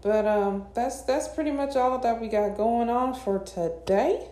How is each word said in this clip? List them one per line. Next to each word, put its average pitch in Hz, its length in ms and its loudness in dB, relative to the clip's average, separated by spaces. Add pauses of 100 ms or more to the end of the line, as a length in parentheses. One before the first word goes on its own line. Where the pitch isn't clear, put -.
But, 214 260 2
um, 202 460 0
that's, 254 300 -4
that's 277 260 0
pretty 302 220 -2
much 277 260 -2
all 254 220 2
that 233 200 0
we 226 80 -6
got 208 300 0
going 233 320 2
on 254 240 0
for 196 260 -2
today. 196 920 0